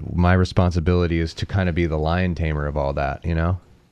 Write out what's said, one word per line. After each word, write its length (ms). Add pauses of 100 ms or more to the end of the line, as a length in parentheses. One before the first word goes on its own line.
(140)
my 200
responsibility 840
is 160
to 100
kind 240
of 60
be 100
the 120
lion 380
tamer 300
of 100
all 180
that, 300
you 120
know? 240 (320)